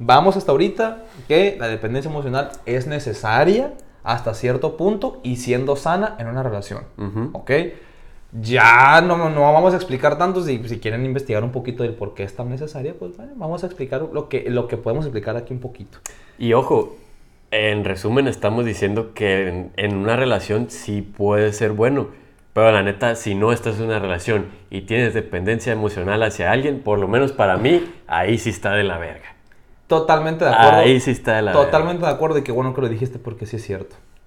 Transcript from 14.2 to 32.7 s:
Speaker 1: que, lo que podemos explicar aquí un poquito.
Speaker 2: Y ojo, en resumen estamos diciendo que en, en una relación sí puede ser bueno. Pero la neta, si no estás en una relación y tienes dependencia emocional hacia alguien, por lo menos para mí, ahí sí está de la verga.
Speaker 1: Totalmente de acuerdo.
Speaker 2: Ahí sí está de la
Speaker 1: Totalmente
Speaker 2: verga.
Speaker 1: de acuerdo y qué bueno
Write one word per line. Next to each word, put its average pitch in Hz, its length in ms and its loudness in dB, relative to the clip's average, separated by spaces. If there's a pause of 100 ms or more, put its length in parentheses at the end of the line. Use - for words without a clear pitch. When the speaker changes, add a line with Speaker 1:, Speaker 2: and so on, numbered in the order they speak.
Speaker 1:
que, 127 220 -4
lo 123 180 -2
que 113 80 -6
podemos 139 280 -4
explicar 110 320 -6
aquí 117 160 -10
un 123 80 -10
poquito. - 380 -16 (400)
Speaker 2:
Y 117 140 0
ojo, 131 440 2 (540)
en 107 340 0
resumen 107 440 0
estamos 113 360 -2
diciendo 107 500 -4
que 98 340 0
en, 90 280 -8
en 101 200 -2
una 107 200 0
relación 113 540 -2
sí 104 320 -8
puede 104 500 0
ser 107 200 -2
bueno. 120 360 0 (440)
Pero 110 200 6
la 101 100 4
neta, 101 320 0
si 107 220 -4
no 110 160 2
estás 113 260 -4
en 113 80 -4
una 110 140 -2
relación 95 460 -2 (240)
y 95 120 -8
tienes 110 320 0
dependencia 104 580 -2
emocional 104 520 -2
hacia 95 260 -2
alguien, 131 300 -2
por 104 180 0
lo 98 80 0
menos 127 260 2
para 98 240 2
mí, 160 320 2 (200)
ahí 95 300 0
sí 113 120 -6
está 101 220 -4
de 104 120 2
la 87 140 -4
verga. - 380 -14 (500)
Speaker 1:
Totalmente 160 580 2
de 139 80 4
acuerdo. 113 280 8
Speaker 2:
Ahí 127 200 6
sí 131 120 0
está 117 240 0
de 110 60 2
la 98 100 2
Speaker 1:
Totalmente 160 460 4
Speaker 2:
verga. 165 100 -2
Speaker 1:
de 143 60 0
acuerdo 156 240 0
y 131 40 0
qué 123 100 -8
bueno 127 220 -2